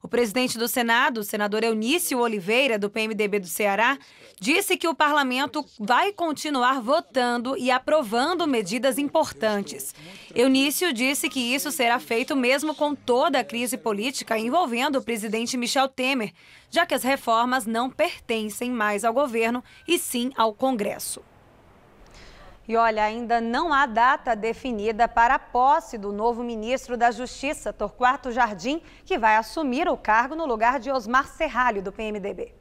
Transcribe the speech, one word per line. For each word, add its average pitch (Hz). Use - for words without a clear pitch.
O -
presidente 240
do 226
Senado, 240
o 208
senador 208
Eunício 233
Oliveira, 226
do 202
P 220
M 220
D 214
B 208
do 190
Ceará, 214
disse 339
que -
o 320
parlamento 285
vai 262
continuar 285
votando 247
e 247
aprovando 285
medidas 233
importantes. 220
Eunício 269
disse 269
que 269
isso 269
será 233
feito 240
mesmo 269
com 294
toda 269
a 247
crise 247
política 220
envolvendo 262
o 262
presidente 226
Michel 254
Temer, 254
já 330
que 339
as 254
reformas 247
não 226
pertencem 247
mais 208
ao 233
governo 233
e 339
sim 247
ao 226
Congresso. -
E 226
olha, 226
ainda 226
não 269
há 277
data 247
definida 220
para 233
a 302
posse 269
do 202
novo 226
ministro 240
da 240
Justiça, 247
Torquato 247
Jardim, 233
que 370
vai 214
assumir 277
o 269
cargo 240
no 330
lugar 240
de 233
Osmar 262
Serralho, 240
do 190
P 220
M 214
D 190
B. 175